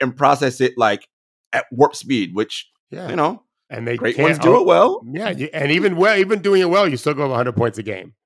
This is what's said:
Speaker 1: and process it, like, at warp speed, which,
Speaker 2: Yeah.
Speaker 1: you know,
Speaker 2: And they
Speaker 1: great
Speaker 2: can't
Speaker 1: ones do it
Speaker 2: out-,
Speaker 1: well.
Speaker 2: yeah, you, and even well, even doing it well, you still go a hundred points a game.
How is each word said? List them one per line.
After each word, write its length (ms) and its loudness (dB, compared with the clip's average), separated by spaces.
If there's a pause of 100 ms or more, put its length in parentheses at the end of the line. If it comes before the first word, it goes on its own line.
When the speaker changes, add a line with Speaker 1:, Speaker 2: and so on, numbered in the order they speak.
Speaker 1:
and 160 -4
process 440 2
it, 180 0
like, 300 0 (440)
at 200 -2
warp 240 2
speed, 380 -2
which, 360 -6 (200)
Speaker 2:
Yeah. 200 -12
Speaker 1:
you 60 -6
know, 260 -2 (260)
Speaker 2:
And 180 -10
they 100 -2
Speaker 1:
great 200 -2
Speaker 2:
can't 120 2
Speaker 1:
ones 100 0
do 160 4
it 60 4
Speaker 2:
out-, 60 0
Speaker 1:
well. 360 4 (100)
Speaker 2:
yeah, 180 -6
you, 220 -8
and 200 -2
even 240 0
well, 200 2
even 240 0
doing 220 2
it 80 0
well, 180 4
you 80 -2
still 180 -4
go 180 -4
a 20 -2
hundred 220 -2
points 220 0
a 40 -10
game. 320 -12 (120)